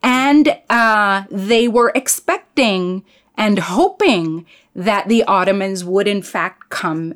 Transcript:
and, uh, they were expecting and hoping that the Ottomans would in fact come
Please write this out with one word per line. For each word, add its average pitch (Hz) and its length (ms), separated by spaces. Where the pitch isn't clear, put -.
and, 269 560
uh, 214 600
they 226 380
were 233 260
expecting 208 1120
and 208 220
hoping 175 880
that 196 340
the 226 160
Ottomans 196 600
would 196 240
in 202 140
fact - 460
come 165 480